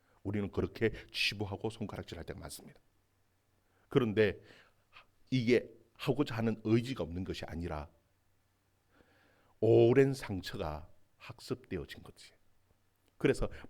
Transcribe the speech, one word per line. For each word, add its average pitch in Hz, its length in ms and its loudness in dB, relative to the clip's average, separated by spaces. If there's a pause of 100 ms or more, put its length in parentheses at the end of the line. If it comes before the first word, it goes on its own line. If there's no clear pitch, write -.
(220)
우리는 101 280 -2
그렇게 - 400 0 (200)
치부하고 101 600 -4
손가락질할 98 560 -10
때가 - 120 -10
많습니다. - 400 -14 (1120)
그런데 107 500 2 (920)
이게 120 380 4 (260)
하고자 135 420 -2
하는 113 280 -2
의지가 117 380 0
없는 85 220 -6
것이 - 220 -8
아니라 78 420 -8 (1700)
오랜 117 520 8
상처가 92 720 -6 (300)
학습되어진 - 840 -10
거지. - 300 -20 (840)
그래서 - 320 2 (220)